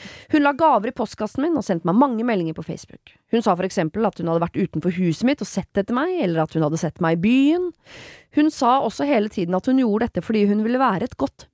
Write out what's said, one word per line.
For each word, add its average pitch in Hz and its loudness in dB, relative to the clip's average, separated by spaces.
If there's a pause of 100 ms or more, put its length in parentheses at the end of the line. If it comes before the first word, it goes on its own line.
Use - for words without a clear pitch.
(300)
Hun 302 4
la 285 4
gaver 262 2
i 254 -8
postkassen 220 -6
min 330 0
og 214 -2
sendte 170 -2
meg 175 2
mange 240 2
meldinger 175 -2
på 165 -12
Facebook. - -14 (200)
Hun 226 2
sa 190 2
for 180 -2
eksempel 190 -2
at - -4
hun 170 -6
hadde 165 2
vært 170 -4 (100)
utenfor 160 -2
huset 180 0
mitt 277 2
og 190 -10
sett - -8
etter 196 -2
meg, 339 -2
eller 165 0
at 156 -4
hun 160 0
hadde 156 0
sett - -6
meg 170 2
i - -4
byen. 285 2 (640)
Hun 302 2
sa 262 2
også 233 -4
hele 220 2
tiden 180 -4
at 185 0
hun 262 2
gjorde 226 2
dette 175 -4
fordi 214 2
hun 208 2
ville 240 0
være 226 0
et - -8
godt - -6